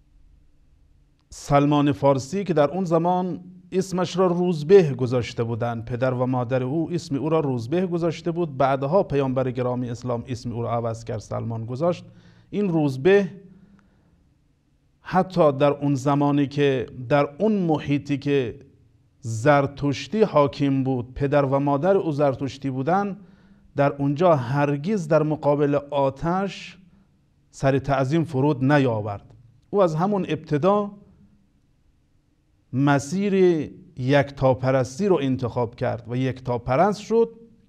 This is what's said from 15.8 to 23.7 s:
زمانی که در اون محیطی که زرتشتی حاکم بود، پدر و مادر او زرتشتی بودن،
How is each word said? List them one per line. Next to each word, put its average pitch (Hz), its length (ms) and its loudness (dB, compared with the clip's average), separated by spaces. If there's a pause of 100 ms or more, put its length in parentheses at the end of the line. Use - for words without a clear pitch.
زمانی 143 520 2
که 139 400 0 (220)
در 143 200 2 (100)
اون 214 140 0
محیطی 143 640 -2
که 135 400 -2 (640)
زرتشتی 143 1000 0
حاکم 139 640 2
بود، 127 300 -4
پدر 143 300 2
و 135 140 0
مادر 143 380 2
او 165 160 0
زرتشتی 139 580 -2
بودن، 175 460 -2 (600)